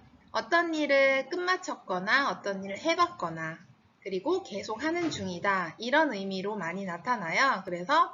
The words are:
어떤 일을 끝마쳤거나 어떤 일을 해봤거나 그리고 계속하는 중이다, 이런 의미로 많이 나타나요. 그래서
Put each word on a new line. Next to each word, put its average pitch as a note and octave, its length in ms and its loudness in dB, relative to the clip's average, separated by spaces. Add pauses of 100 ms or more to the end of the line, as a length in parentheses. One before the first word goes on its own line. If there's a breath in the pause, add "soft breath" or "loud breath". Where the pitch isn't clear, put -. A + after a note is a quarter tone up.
(320)
어떤 E4+ 440 0
일을 C4+ 540 4
끝마쳤거나 C#4 1000 0
어떤 F#3+ 360 -4
일을 G3 140 -8
해봤거나 E3+ 800 0 (460)
그리고 C4 400 -2
계속하는 C4+ 680 -4
중이다, F#3 680 -2
이런 C4+ 360 2
의미로 G3 440 -4
많이 F3+ 260 -4
나타나요. G3 800 0
그래서 C4+ 500 2